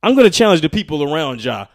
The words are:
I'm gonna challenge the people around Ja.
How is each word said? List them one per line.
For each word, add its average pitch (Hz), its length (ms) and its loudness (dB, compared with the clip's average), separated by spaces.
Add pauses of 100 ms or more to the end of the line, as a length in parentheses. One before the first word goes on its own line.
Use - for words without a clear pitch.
I'm 254 140 2
gonna 233 140 6
challenge 185 320 2
the 156 80 -2
people 156 320 -6
around 143 420 -6
Ja. 107 300 -6